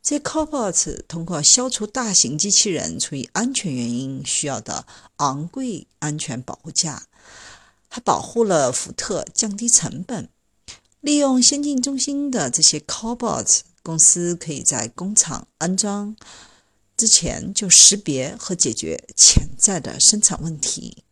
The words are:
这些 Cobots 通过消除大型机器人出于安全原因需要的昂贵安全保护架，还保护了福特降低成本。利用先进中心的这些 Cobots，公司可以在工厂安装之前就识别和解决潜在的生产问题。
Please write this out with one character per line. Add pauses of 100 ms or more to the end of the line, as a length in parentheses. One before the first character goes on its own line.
这
些
Cobots
通
过
消
除
大
型
机
器
人
出
于
安
全
原
因
需
要
的 (300)
昂
贵 (140)
安
全
保
护
架， (840)
还
保
护
了
福
特
降
低
成
本。 (720)
利
用
先
进
中
心
的
这
些
Cobots， (220)
公
司
可
以
在
工
厂
安
装 (800)
之
前
就
识
别
和
解
决 (140)
潜
在
的
生
产
问
题。